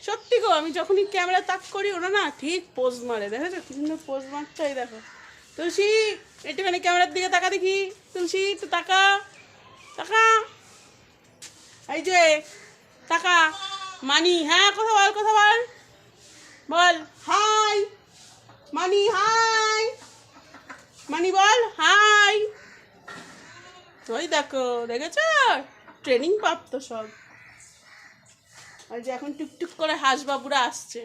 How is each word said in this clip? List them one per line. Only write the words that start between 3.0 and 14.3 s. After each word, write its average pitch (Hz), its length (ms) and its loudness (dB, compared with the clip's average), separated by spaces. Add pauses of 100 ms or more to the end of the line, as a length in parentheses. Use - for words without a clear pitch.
মারে। 214 260 -4
দেখেছো 349 320 -6
কি - 80 -20
সুন্দর 302 320 -6
পোজ 269 160 -8 (100)
মারছে? 294 380 -10
এই 277 40 -10
দেখো, 240 240 -10 (580)
তুলসী, 349 320 0 (560)
একটুখানি 359 400 -4
ক্যামেরার 359 300 2
দিকে 370 140 -2
তাকা 370 260 0
দেখি। 381 220 -2 (360)
তুলসী, 370 280 -4 (140)
একটু - 120 -12
তাকা, 359 360 0 (920)
তাকা। 440 280 2 (1600)
এই 302 200 -6
যে, 370 120 4 (880)
তাকা। 339 280 2 (680)
মানি, 311 320 2 (140)